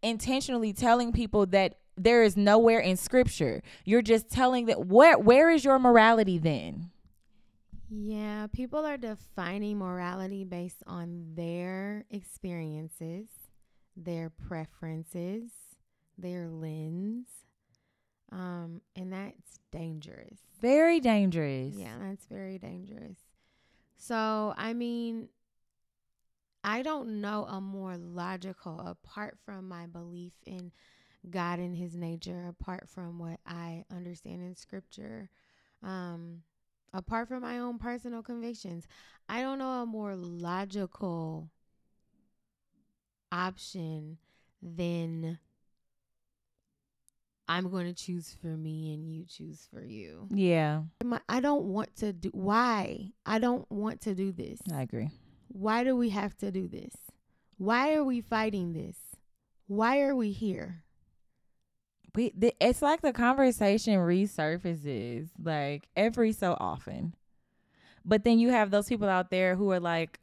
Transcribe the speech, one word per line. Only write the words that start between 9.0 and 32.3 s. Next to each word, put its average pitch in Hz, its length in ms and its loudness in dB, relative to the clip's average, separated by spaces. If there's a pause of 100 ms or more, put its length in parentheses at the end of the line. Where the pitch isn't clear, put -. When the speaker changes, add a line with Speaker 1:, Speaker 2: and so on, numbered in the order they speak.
Speaker 2:
morality 185 680 -6
based 180 420 -10
on 170 480 -10
their 185 760 -6
experiences, 170 1160 -10 (680)
their 165 340 -8
preferences, 170 1200 -10 (680)
their 180 320 -8
lens. 165 760 -8 (1080)
Um, 175 480 -10 (140)
and 185 180 -10
that's - 460 -14 (140)
dangerous. 160 680 -12 (220)
Speaker 1:
Very 311 400 6
dangerous. 170 720 2
Speaker 2:
Yeah, 113 260 -12
that's 196 260 -12
very 190 320 -14
dangerous. 185 600 -16 (800)
So, 220 600 -4
I 220 160 -6
mean, 233 560 -6 (1300)
I 214 200 -4
don't 262 380 -6
know 208 260 -6
a 190 140 -10
more 190 360 -10
logical, 175 840 -12
apart 180 680 -14
from 190 240 -16
my 175 180 -16
belief 175 460 -16 (140)
in 180 240 -16 (580)
God 175 300 -6
and 175 180 -8
his 170 200 -10
nature, 175 520 -10